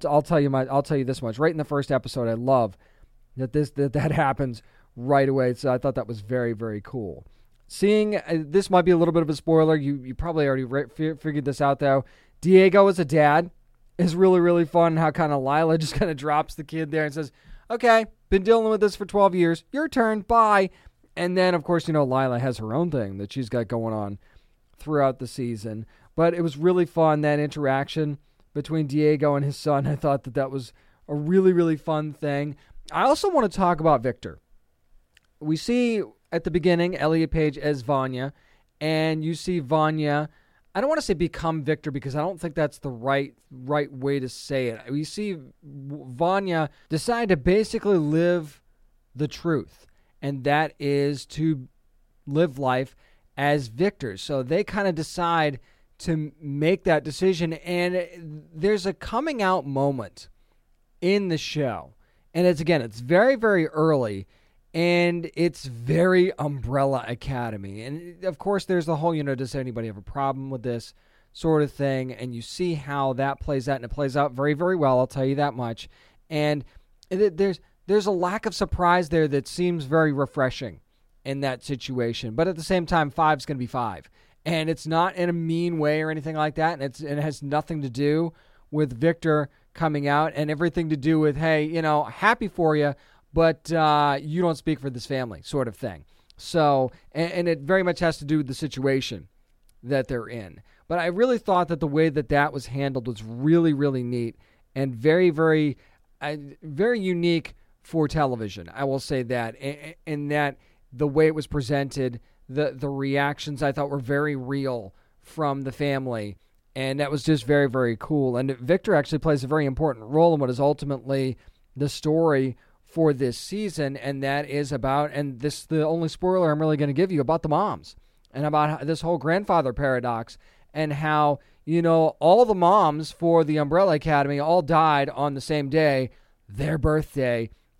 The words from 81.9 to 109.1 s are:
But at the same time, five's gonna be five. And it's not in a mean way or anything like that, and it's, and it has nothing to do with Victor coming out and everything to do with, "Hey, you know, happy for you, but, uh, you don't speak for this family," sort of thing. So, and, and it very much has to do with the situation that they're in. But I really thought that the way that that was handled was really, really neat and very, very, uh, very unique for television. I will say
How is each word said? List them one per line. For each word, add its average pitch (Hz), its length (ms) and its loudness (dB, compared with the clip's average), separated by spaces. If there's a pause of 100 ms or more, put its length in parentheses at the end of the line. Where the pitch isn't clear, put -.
But 165 120 0
at 185 80 -2
the 165 80 -10
same 180 220 0
time, 156 240 0
five's 156 360 2
gonna 143 120 -6
be 123 80 -4
five. 110 440 -6 (360)
And 160 240 -2
it's 160 180 -6
not 170 280 0
in 175 140 -2
a 175 40 -2
mean 165 460 -2
way 151 220 0
or 156 80 -4
anything 156 260 -6
like 151 200 -2
that, 151 180 0
and 139 80 -10
it's, 135 200 -8
and 147 180 -4
it - 20 -2
has 147 220 -6
nothing 147 380 -4
to 135 80 -6
do 147 440 0 (380)
with 143 260 -2
Victor 156 520 0 (240)
coming 151 340 -2
out 147 260 2
and 151 160 -2
everything 160 400 -2
to 151 80 0
do 156 220 2
with, 151 160 4
"Hey, 156 300 2
you 165 160 -2
know, 151 240 0
happy 208 420 0
for 160 280 0
you, 143 200 0 (380)
but, 160 380 0
uh, 147 480 4
you 156 220 -4
don't 170 140 2
speak 147 240 -4
for 135 100 -8
this 120 160 -10
family," 120 380 -6
sort 135 240 -4
of 101 80 -10
thing. 90 300 -10 (320)
So, 143 520 2 (220)
and, 165 220 -2
and 175 160 -2
it 160 100 0
very 185 240 2
much 175 160 -2
has 165 200 0
to 147 60 -12
do 151 120 0
with 147 100 -2
the 135 60 -8
situation 135 760 -2 (560)
that 131 240 -2
they're 117 200 -6
in. 110 340 -14 (260)
But 175 120 -2
I 170 80 0
really 226 300 2
thought 180 300 0
that 156 140 -4
the 160 60 0
way 156 220 2
that 147 200 -2
that 143 240 2
was 139 140 -8
handled 131 400 -4
was 107 140 -8
really, 147 520 2
really 135 300 0
neat 120 340 -6 (360)
and 131 220 -4
very, 160 360 4
very, 156 460 2 (440)
uh, 147 160 -6 (260)
very 196 360 -2
unique 170 560 0 (280)
for 160 240 0
television. 110 640 -4
I 135 120 -4
will 135 140 -2
say 131 240 -4